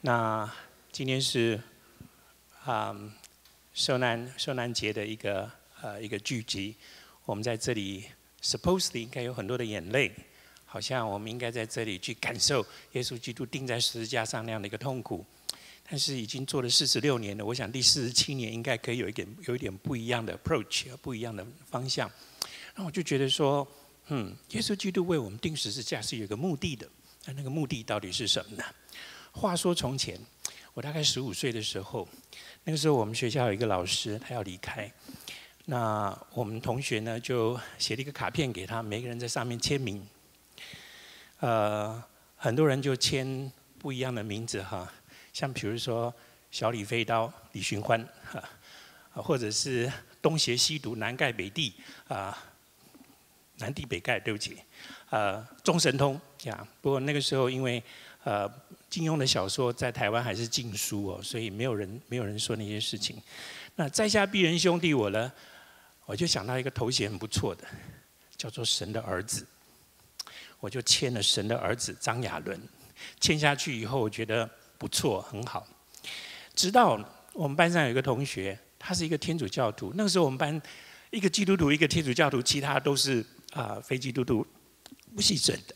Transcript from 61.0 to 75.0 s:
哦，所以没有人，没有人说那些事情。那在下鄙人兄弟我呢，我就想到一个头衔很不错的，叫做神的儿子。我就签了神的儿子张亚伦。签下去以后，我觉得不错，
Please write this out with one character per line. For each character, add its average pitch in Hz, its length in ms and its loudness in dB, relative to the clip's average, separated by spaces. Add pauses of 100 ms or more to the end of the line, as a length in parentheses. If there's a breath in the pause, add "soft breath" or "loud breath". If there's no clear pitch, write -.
哦， 92 140 -6
所 - 160 -6
以 113 120 -4
没 104 140 -4
有 127 100 0
人， 104 340 -6
没 120 80 -4
有 120 80 -2
人 104 140 -4
说 110 180 0
那 107 100 -4
些 107 140 -4
事 - 180 -4
情。 - 220 -6 (540 loud breath)
那 160 140 2
在 214 200 4
下 208 160 6
鄙 196 180 4
人 170 160 6
兄 170 220 6
弟 160 140 6
我 104 160 4
呢， 110 200 0 (760 loud breath)
我 104 100 -6
就 170 100 2
想 104 200 2
到 127 120 0
一 127 40 0
个 131 80 -2
头 113 200 0
衔 107 200 2
很 98 80 -6
不 110 80 -6
错 - 280 0
的， - 120 -16 (680 loud breath)
叫 - 140 -8
做 117 160 -6
神 - 260 0
的 107 120 -2
儿 92 200 -2
子。 - 240 -6 (1120 loud breath)
我 101 120 -6
就 127 100 -4
签 123 320 4
了 107 100 0
神 101 240 4
的 117 120 2
儿 101 180 0
子 - 240 -4
张 120 220 0
亚 85 160 -4
伦。 92 200 -6 (640 loud breath)
签 151 180 4
下 147 160 6
去 135 240 -4
以 110 60 -4
后， 127 160 0
我 107 80 2
觉 113 160 -4
得 110 240 0 (300)
不 107 100 -6
错， 107 320 2